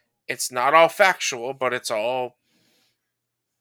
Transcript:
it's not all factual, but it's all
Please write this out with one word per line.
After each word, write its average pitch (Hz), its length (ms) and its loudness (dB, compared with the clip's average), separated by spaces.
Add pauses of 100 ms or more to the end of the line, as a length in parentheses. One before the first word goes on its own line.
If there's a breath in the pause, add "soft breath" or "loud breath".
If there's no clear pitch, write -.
(260 soft breath)
it's - 240 -8
not 127 240 -2
all 165 140 8
factual, 139 680 0
but 131 200 -4
it's 123 160 -8
all 120 460 -6 (1200)